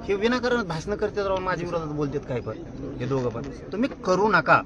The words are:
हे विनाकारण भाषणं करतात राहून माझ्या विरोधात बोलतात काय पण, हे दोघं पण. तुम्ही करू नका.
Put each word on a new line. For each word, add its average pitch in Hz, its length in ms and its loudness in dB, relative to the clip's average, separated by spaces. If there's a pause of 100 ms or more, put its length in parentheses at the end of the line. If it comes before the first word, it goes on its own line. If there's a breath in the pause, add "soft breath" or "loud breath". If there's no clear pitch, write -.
हे 196 100 2
विनाकारण 240 480 2
भाषणं 170 340 -4
करतात 202 300 -2
राहून 190 160 0
माझ्या 175 240 -2
विरोधात 170 200 -2
बोलतात 147 420 -2
काय 123 120 -2
पण, 107 160 -6 (420)
हे 123 80 -4
दोघं 127 220 0
पण. 113 140 -4
तुम्ही 190 460 -4 (160)
करू 190 240 4
नका. 165 380 6